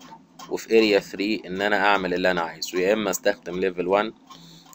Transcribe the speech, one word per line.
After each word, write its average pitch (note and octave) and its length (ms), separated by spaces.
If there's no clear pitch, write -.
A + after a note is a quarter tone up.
وفي - 180
area F#2+ 40
three G2+ 420
إن F#2 160
أنا G2+ 240
أعمل F#2+ 280
اللي F#2 180
أنا F2+ 100
عايزه، E2 380
يا F#2 140
إما G#2+ 160
أستخدم F2+ 520
level F#2 420
one A2 100